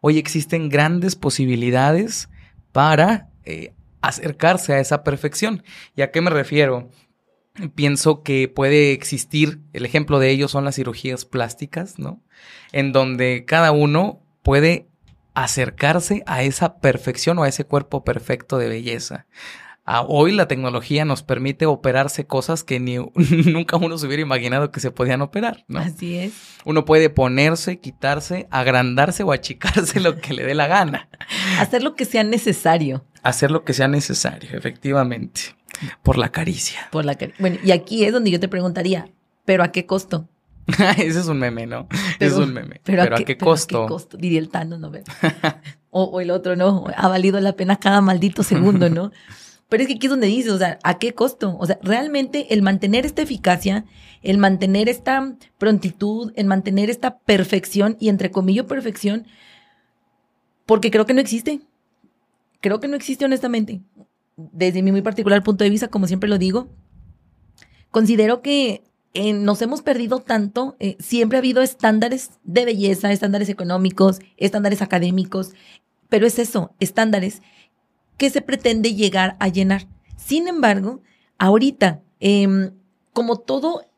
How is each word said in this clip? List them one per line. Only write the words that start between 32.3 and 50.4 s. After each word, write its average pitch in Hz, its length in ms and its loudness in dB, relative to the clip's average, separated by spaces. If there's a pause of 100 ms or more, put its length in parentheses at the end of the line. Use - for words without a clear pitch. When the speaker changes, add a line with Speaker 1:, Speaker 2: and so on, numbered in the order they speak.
Speaker 1:
Hacer 139 300 0
lo 160 120 -2
que 135 100 -2
sea 135 140 2
necesario, 139 720 -2
efectivamente. 127 840 -4 (600)
Por 135 160 4
la 123 120 0
caricia. - 600 -6
Speaker 2:
Por 156 140 -2
la 143 100 -2
cari-, - 220 -10
bueno, 185 260 -2
y 190 80 4
aquí 202 340 2
es 214 80 2
donde 226 180 2
yo 175 80 0
te 185 80 -4
preguntaría, 180 600 -4 (340)
¿pero 185 200 4
a 175 80 0
qué 180 140 -4
costo? 180 420 -4 (380)
Speaker 1:
<laughs> 190 320 2
Ese 160 220 0
es 175 80 -4
un 151 100 -2
meme, 117 300 -4
¿no? 120 200 -12 (300)
Speaker 2:
Pero, 196 140 2
Speaker 1:
es 131 80 2
un 135 140 2
meme. - 300 -14
Speaker 2:
¿pero 190 200 2
a - 20 6
Speaker 1:
¿Pero 117 120 0
a - 20 2
Speaker 2:
qué, - 60 -2
Speaker 1:
qué 135 100 -2
Speaker 2:
pero 170 160 2
a 165 40 6
qué 160 60 -4
Speaker 1:
costo? 113 260 -2
Speaker 2:
costo? - 300 -10
Diría 165 220 0
el 156 100 -6
Tano, 165 300 -6
¿no? 151 120 -12
<laughs> - 1000 -6
O, 185 140 0
o 180 160 -6
el 175 100 -4
otro, 185 240 -2
¿no? 185 300 2 (120)
Ha 190 100 2
valido 190 320 2
la 196 140 0
pena 190 240 0
cada 202 240 4
maldito 185 400 2
segundo, 180 480 4
¿no? 175 280 -2
Speaker 1:
<laughs> - 40 -20 (540)
Speaker 2:
Pero 240 80 4
es 254 60 0
que 269 60 -2
aquí 247 120 -2
es 262 40 2
donde 254 160 2
dices, 226 260 0